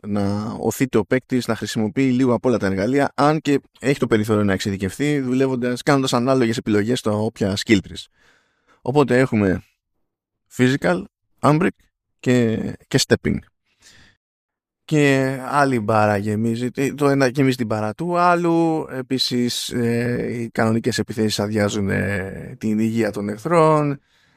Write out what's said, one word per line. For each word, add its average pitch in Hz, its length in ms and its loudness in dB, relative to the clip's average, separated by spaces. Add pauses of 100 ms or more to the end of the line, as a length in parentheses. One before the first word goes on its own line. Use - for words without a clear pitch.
να 104 420 -2
οθείται 113 540 -2
ο 104 80 2
παίκτης, 131 420 -2
να 113 80 -2
χρησιμοποιεί 113 560 -2
λίγο 123 220 2
από 123 160 0
όλα 113 80 2
τα 101 80 -2
εργαλεία, 107 500 0
αν 147 240 2
και 143 220 0 (180)
έχει 127 200 0
το 127 80 -2
περιθώριο 107 360 2
να 98 100 2
εξειδικευθεί, 101 680 -2
δουλεύοντας, 127 640 -2
κάνοντας 135 300 2
ανάλογες 120 440 2
επιλογές 110 420 0
στα - 120 -2
όποια 104 540 -2
skill 110 120 6
trees. - 260 -6 (800)
Οπότε 127 360 2
έχουμε 104 460 2 (920)
physical, 143 480 0 (360)
umbric 156 300 2 (500)
και, 120 400 2 (280)
και - 200 0
stepping. - 300 2 (1500)
Και 135 540 2 (100)
άλλη 135 320 2
μπάρα 107 380 2
γεμίζει, 113 540 -2 (240)
το 143 140 2
ένα 139 180 4
γεμίζει 131 300 2
την 120 100 -2
μπάρα 107 260 -4
του 175 240 -4
άλλου, 165 720 2
επίσης, 127 800 -4
ε, 117 720 -2
οι 117 80 -8
κανονικές 113 480 0
επιθέσεις 107 420 -2
αδειάζουν, 104 500 0
ε, 95 680 -4
την 107 220 -2
υγεία 110 320 0
των 104 180 -6
εχθρών, 151 680 0 (380)